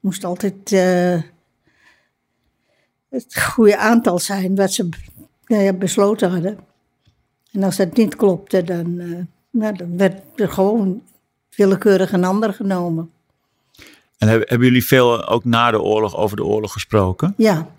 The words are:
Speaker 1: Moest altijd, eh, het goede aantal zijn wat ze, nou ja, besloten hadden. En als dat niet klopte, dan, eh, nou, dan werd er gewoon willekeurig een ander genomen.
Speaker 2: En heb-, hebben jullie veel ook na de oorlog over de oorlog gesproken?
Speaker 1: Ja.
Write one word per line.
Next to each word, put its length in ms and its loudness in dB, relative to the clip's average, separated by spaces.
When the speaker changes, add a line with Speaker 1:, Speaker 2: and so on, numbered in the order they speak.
Speaker 1:
Moest 240 -6
altijd, 480 -6
eh, 460 2
het 300 -10
goede 380 4
aantal 400 2
zijn 360 -4
wat 180 0
ze, 160 -4
nou 160 2
ja, 100 2
besloten 580 0
hadden. 280 -4
En 100 -4
als 140 -2
dat 200 -2
niet 200 2
klopte, 480 0
dan, 340 -6
eh, 100 -10
nou, 260 -4
dan 200 -10
werd 260 0
er 120 -2
gewoon 540 0
willekeurig 560 2
een 120 2
ander 280 -2
genomen. 580 -4
Speaker 2:
En 100 2
heb-, 200 2
hebben 180 2
jullie 200 4
veel 420 2
ook 160 0
na 260 2
de 120 0
oorlog 340 0
over 200 -2
de 80 -4
oorlog 280 -4
gesproken? 640 0
Speaker 1:
Ja. 320 2